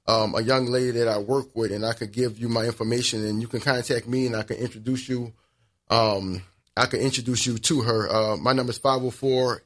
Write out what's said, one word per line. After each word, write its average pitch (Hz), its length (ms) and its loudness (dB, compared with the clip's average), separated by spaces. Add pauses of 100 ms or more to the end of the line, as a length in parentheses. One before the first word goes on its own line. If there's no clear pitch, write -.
um, 110 280 2
a 113 80 0
young 127 240 4
lady 127 260 2
that 117 160 2
I 104 100 0
work 127 360 -2
with, 113 180 0
and 107 140 -4
I 117 60 0
could 104 200 -6
give 117 260 -2
you 117 100 -4
my 117 160 2
information, 117 600 0
and 107 160 -2
you 117 80 -4
can 113 120 -4
contact 123 480 0
me, 127 180 2
and 117 100 0
I 107 60 -2
can 110 140 -6
introduce 123 520 -4
you. 120 240 -4 (580)
Um, 98 520 2 (340)
I 123 100 4
can 107 140 -2
introduce 123 460 0
you 120 100 0
to 131 260 0
her. 110 300 0
Uh, 107 240 2
my 104 160 2
number 123 180 0
is - 80 -6
five 131 260 2
oh 123 80 0
four, 127 540 0